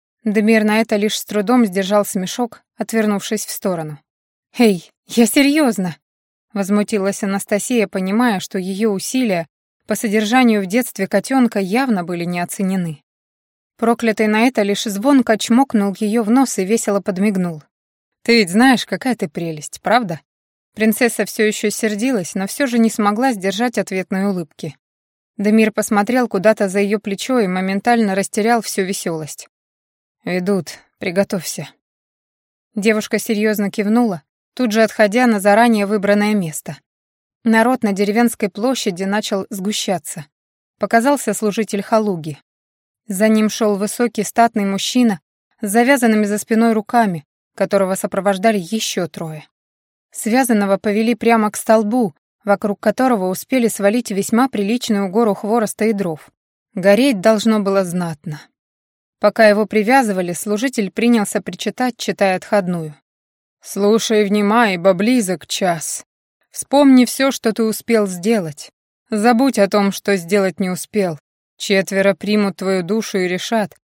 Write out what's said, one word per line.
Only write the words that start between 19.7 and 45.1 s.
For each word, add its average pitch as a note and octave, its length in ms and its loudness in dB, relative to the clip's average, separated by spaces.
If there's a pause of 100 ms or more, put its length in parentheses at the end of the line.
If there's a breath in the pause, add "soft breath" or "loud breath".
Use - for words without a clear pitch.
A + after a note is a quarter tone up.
правда?» G3+ 400 0 (540)
Принцесса A3 500 0
все G#3+ 220 -2
еще G#3+ 240 -2
сердилась, G#3+ 640 -4
но G3 140 -4
все - 180 -2
же A#3+ 140 0
не A3+ 100 4
смогла G#3+ 420 0
сдержать G3+ 460 -4
ответной F#3+ 480 -4
улыбки. F3 500 -6 (640)
Демир G#3+ 320 4
посмотрел A3 560 0
куда-то G#3 420 2
за F#3+ 120 -2
ее G3+ 180 0
плечо G#3 400 -4
и G#3+ 80 2
моментально F#3+ 720 0
растерял A3 440 0
всю - 220 -6
веселость. E3+ 640 -8 (800)
«Идут, F3+ 520 -4 (180)
приготовься». F3+ 720 -4 (1080)
Девушка G#3+ 460 0
серьезно G#3 500 -2
кивнула, G#3+ 540 0 (300)
тут B3 180 -2
же A3 100 2
отходя A3 460 2
на G#3+ 100 2
заранее G#3 480 4
выбранное G#3 480 2
место. E3 440 -6 (640)
Народ A3+ 400 2
на G#3 80 0
деревенской G#3 560 0
площади G3+ 560 -4
начал G3+ 460 -4
сгущаться. F#3+ 760 -6 (540)
Показался A#3 520 0
служитель G3+ 480 -4
Халуги. F#3+ 580 -2 (680)
За G3+ 220 0
ним G#3+ 200 2
шел G#3 280 0
высокий G#3+ 480 -4
статный A3+ 400 2
мужчина G3 560 0 (400)